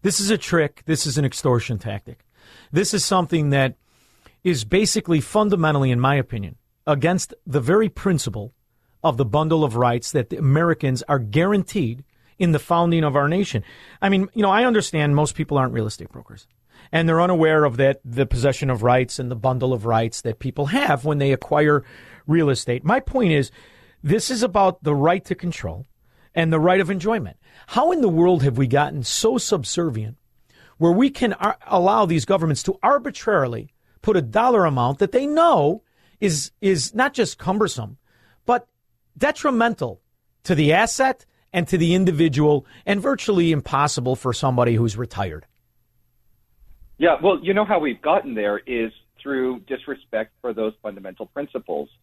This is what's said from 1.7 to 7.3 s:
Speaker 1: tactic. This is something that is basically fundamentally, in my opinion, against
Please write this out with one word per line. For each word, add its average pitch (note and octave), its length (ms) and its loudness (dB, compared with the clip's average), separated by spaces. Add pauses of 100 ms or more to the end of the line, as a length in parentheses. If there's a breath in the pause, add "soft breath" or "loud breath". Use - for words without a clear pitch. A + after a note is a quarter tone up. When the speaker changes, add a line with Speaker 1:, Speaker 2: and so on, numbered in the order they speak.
Speaker 1:
tactic. - 480 -12 (460 soft breath)
This F3+ 220 -2
is G3 120 -2
something E3 460 0
that C3+ 240 0 (680 soft breath)
is D#3 220 0
basically E3+ 560 0
fundamentally, D#3 680 2
in A#2+ 80 0
my C3 160 2
opinion, A#2 400 -6 (320)
against D#3 460 0 (120)